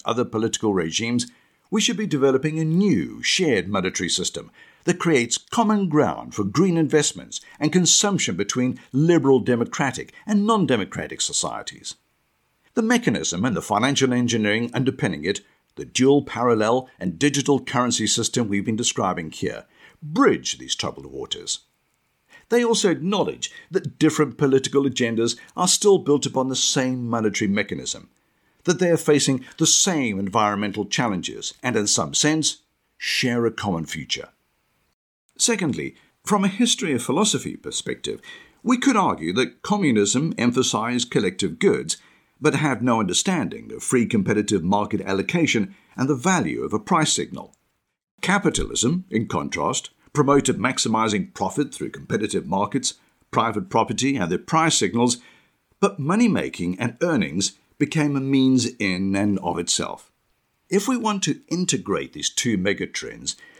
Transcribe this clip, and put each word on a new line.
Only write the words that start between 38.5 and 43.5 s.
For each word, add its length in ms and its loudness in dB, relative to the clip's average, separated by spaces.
we 140 2
could 200 4
argue 360 0
that 280 -2
communism 760 2
emphasized 720 0
collective 480 -2
goods, 380 0
but 140 2
had 260 0
no 180 2
understanding 760 -2